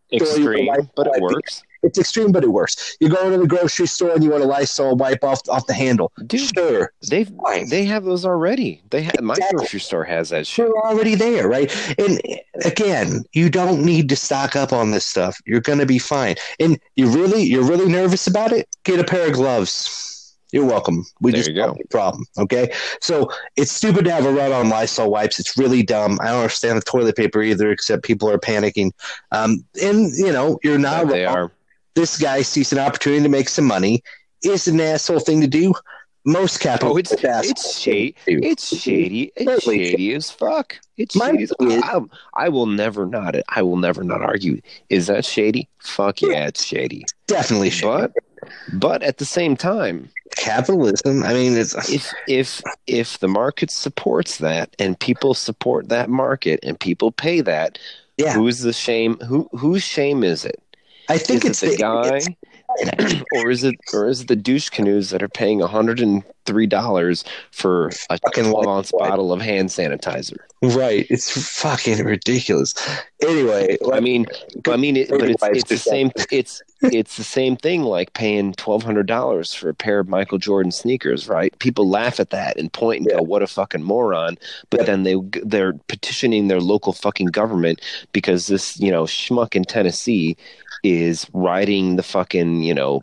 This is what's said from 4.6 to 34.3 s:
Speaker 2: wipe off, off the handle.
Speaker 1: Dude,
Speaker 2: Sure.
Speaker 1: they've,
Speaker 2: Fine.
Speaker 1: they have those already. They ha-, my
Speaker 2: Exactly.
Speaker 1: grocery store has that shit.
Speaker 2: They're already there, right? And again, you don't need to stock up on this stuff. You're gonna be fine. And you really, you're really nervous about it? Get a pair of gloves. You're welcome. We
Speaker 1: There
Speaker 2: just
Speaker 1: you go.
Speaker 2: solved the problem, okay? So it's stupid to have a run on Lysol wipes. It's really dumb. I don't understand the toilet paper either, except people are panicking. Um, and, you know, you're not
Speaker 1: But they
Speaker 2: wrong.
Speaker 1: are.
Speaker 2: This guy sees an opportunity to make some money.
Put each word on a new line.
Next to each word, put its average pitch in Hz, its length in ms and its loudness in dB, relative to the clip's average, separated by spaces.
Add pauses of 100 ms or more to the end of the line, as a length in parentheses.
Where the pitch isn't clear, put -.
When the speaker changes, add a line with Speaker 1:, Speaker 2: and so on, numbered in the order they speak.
Speaker 2:
wipe 131 260 0
off, 135 260 0
off 127 180 0
the 135 60 0
handle. 113 380 2 (160)
Speaker 1:
Dude, 269 300 -2
Speaker 2:
Sure. 156 340 2 (200)
Speaker 1:
they've, 202 200 0 (140)
Speaker 2:
Fine. 196 240 -2
Speaker 1:
they 175 160 0
have 208 200 -2
those 180 200 -2
already. 180 640 0
They 151 140 0
ha-, - 80 -2 (100)
my 113 120 0
Speaker 2:
Exactly. 190 240 0
Speaker 1:
grocery 110 220 -4
store 85 240 -4
has 82 260 -2
that 78 180 -2
shit. - 180 0
Speaker 2:
They're 226 180 2
already 220 300 2
there, 208 340 2
right? 135 220 2 (280)
And 202 220 2 (440)
again, 156 680 0
you 165 180 4
don't 180 340 2
need 160 240 4
to 131 80 2
stock 139 400 -2
up 139 160 0
on 117 180 2
this 104 160 0
stuff. 92 400 -2
You're 117 140 0
gonna 143 260 2
be 127 140 4
fine. 127 340 -2 (240)
And 160 200 4 (180)
you 131 120 6
really, 190 360 4
you're 127 200 4
really 175 260 2
nervous 185 360 2
about 208 260 2
it? - 160 0 (160)
Get 180 140 2
a 170 60 2
pair 175 240 0
of 143 60 0
gloves. - 1000 -4 (180)
You're 143 140 2
welcome. 87 380 0 (160)
We 120 120 4
Speaker 1:
There - 80 2
Speaker 2:
just 78 100 0
Speaker 1:
you 78 60 -6
go. 107 100 2
Speaker 2:
solved - 140 -6
the - 80 -12
problem, 101 360 -2 (140)
okay? 120 340 0 (280)
So 151 300 0 (260)
it's 139 140 2
stupid 202 360 2
to 175 60 2
have 156 120 2
a 135 80 4
run 139 200 2
on 120 180 2
Lysol 110 400 0
wipes. 107 280 0
It's - 200 -6
really 127 260 4
dumb. 104 360 2
I 113 80 -2
don't 120 100 0
understand 117 400 0
the 98 60 0
toilet 117 320 2
paper 107 260 2
either, 107 280 2
except 101 340 0
people 107 260 0
are 101 80 2
panicking. 104 520 0 (400)
Um, 110 340 0 (160)
and, 196 360 2
you 185 160 2
know, 147 320 0
you're 147 140 4
not 143 280 2
Speaker 1:
But 143 60 2
they 92 140 2
Speaker 2:
wrong. 90 100 0
Speaker 1:
are. 87 160 -2 (420)
Speaker 2:
This 160 240 2
guy 143 240 0
sees 135 300 0
an 139 60 2
opportunity 143 440 2
to 147 80 4
make 135 180 2
some - 160 2
money. 107 380 2 (420)